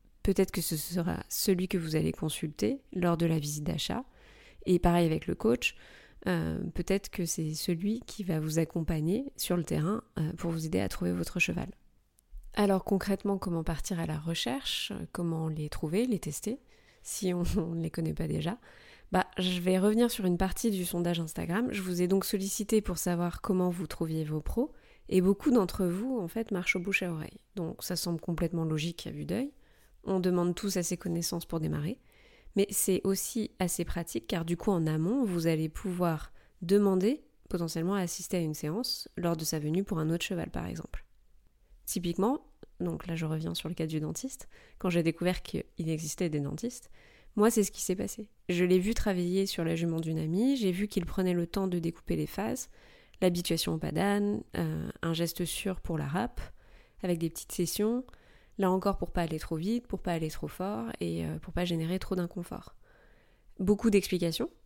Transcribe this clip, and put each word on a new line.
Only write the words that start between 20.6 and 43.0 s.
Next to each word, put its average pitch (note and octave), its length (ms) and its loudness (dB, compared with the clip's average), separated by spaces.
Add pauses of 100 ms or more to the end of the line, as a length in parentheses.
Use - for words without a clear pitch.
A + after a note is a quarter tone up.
du F#3 140 0
sondage F3 340 0
Instagram. E3+ 520 -2
Je G3+ 100 -2
vous F3+ 220 0
ai F3+ 60 4
donc F#3+ 180 4
sollicité G3+ 560 0
pour F3 160 -4
savoir F3 420 0
comment F3+ 300 2
vous F3 160 -4
trouviez D#3+ 380 -2
vos D3+ 180 -2
pros. - 300 -2 (360)
Et F#3 140 6
beaucoup G3 280 4
d'entre F#3+ 360 4
vous, A3+ 320 -2
en F3 100 -2
fait, A3+ 220 -4
marchent F#3 260 0
au F3+ 40 0
bouche F#3 220 -2
à F3+ 80 -2
oreille. D#3 300 -8 (160)
Donc E3 260 -4
ça F3 140 -4
semble E3+ 240 -2
complètement E3 440 0
logique D#3 420 -2
à D#3+ 40 -6
vue D3 140 -8
d'œil. A3 260 -2 (540)
On F#3+ 160 2
demande F3 340 4
tous G3 220 -2
assez F3 220 -2
connaissances E3+ 480 -4
pour E3 140 -4
démarrer. D#3 380 -2 (580)
Mais G3 140 6
c'est F#3+ 340 2
aussi G3 540 -2
assez F3 260 0
pratique - 420 -4
car E3 180 -2
du E3+ 120 0
coup, - 140 0
en E3 160 4
amont, E3+ 380 2
vous F3 220 0
allez D#3+ 220 2
pouvoir F3 640 -2 (280)
demander G3 640 4 (260)
potentiellement E3+ 460 -2
à G3+ 60 2
assister F3+ 360 -4
à F3 40 2
une D#3 140 -2
séance E3 600 -4
lors E3+ 200 0
de D#3+ 80 -8
sa D#3 140 -2
venue D#3 260 0
pour E3 160 -2
un D#3 100 0
autre E3+ 140 0
cheval, E3 260 -4
par E3+ 160 -4
exemple. - 380 -8 (840)
Typiquement, F#3 580 0 (360)
donc F3 260 -4